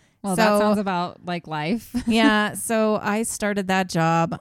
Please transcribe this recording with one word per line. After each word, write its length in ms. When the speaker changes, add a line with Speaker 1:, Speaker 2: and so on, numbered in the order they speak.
Speaker 1:
Well, 140
that 100
Speaker 2:
So 140
Speaker 1:
sounds 180
about 460
like 220
life. 540
<laughs> 60
Speaker 2:
Yeah, 480
so 480
I 200
started 460
that 200
job 520